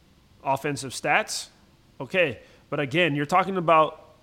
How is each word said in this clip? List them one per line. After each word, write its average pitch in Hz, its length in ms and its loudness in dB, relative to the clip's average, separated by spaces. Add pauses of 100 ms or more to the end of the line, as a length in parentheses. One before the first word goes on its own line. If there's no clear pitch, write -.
(440)
offensive 139 480 -4
stats, - 560 -2 (540)
okay. 143 380 0 (300)
But 143 120 -4
again, 147 340 0
you're 147 100 -2
talking 185 300 0
about 160 680 2